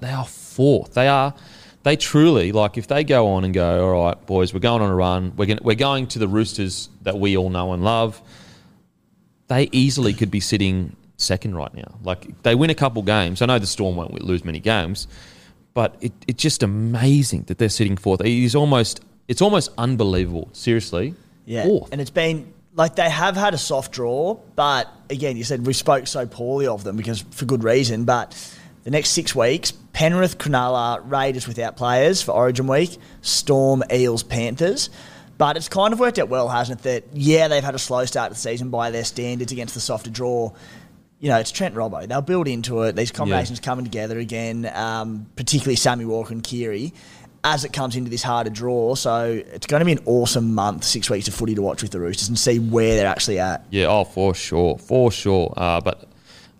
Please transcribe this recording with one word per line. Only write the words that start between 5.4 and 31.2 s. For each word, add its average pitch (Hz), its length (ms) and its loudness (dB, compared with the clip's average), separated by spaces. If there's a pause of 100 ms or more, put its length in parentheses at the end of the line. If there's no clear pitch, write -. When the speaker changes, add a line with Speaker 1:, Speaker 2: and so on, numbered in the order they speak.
Speaker 1:
gonna, 107 160 0
we're 117 140 2
going 135 320 0
to - 100 -8
the 107 100 0
Roosters 101 600 -2 (140)
that 98 160 -2
we 98 180 2
all 92 140 0
know 90 240 -2
and 87 100 -2
love," 113 380 0 (1300)
they 131 240 2
easily 127 420 2
could 104 160 0
be 104 100 -2
sitting 95 560 0 (200)
second 95 380 -2
right 76 200 -8
now. - 280 -16
Like, - 400 -8
they 117 120 4
win 151 160 4
a 147 40 0
couple 117 280 0
games. 95 400 0
I 120 40 4
know 127 120 4
the 101 80 -2
Storm 92 300 -2
won't - 260 -8
lose 90 220 0
many 82 160 -6
games, 101 480 -2 (680)
but 113 260 0
it, 113 120 -6 (140)
it's 123 160 -2
just - 200 0
amazing 113 840 2
that 92 140 -6
they're 113 100 2
sitting 98 280 0
fourth. 92 240 2
It 104 80 0
is 120 260 2
almost, 143 460 2 (280)
it's - 140 -2
almost 202 360 4
unbelievable. 95 760 0
Seriously, 113 600 -2 (300)
Speaker 2:
Yeah. 113 200 -6
Speaker 1:
fourth. 185 280 0
Speaker 2:
And 143 80 -4
it's 135 100 -8
been, 160 420 -2 (220)
like, 165 220 2
they 170 140 2
have 175 260 0
had 202 180 0
a 147 40 -2
soft - 340 -4
draw, 131 420 -2 (220)
but 143 320 2 (220)
again, 135 260 -4
you 113 80 -6
said 120 220 -4
we 131 80 2
spoke 135 320 2
so 127 200 -6
poorly 131 400 -4
of 104 180 -4
them 101 120 -6
because 110 340 -6
for - 140 -10
good 120 200 0
reason, 120 400 2
but 120 300 0 (500)
the 120 60 -8
next 147 200 0
six - 240 -2
weeks, 131 380 2 (200)
Penrith, 175 460 2
Cronulla, 123 680 0
Raiders 135 380 -2